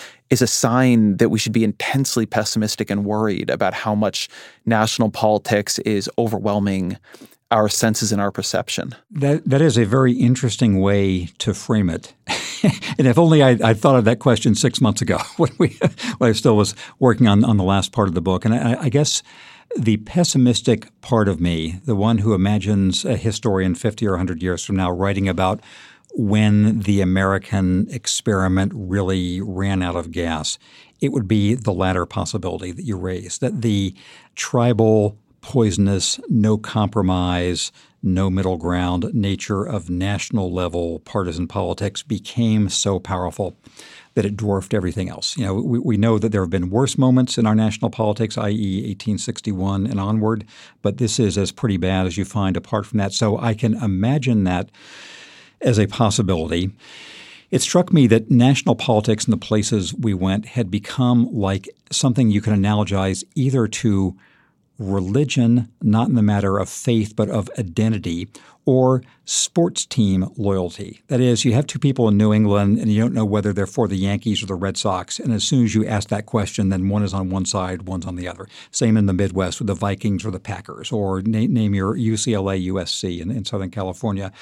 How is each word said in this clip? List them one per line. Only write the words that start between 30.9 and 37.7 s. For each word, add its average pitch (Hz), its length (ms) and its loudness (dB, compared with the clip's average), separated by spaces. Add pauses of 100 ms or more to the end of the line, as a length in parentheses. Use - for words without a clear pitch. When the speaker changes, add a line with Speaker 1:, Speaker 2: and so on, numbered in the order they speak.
Speaker 2:
it 139 120 0
would 113 160 -2
be 104 260 4
the 117 200 0
latter 90 340 0
possibility 90 640 -6
that 90 140 -14
you 104 120 -4
raised, 92 440 -8
that 135 200 -2
the 101 320 0 (400)
tribal, 110 800 4 (260)
poisonous, 101 840 2
no 107 300 2
compromise, 90 1120 0 (320)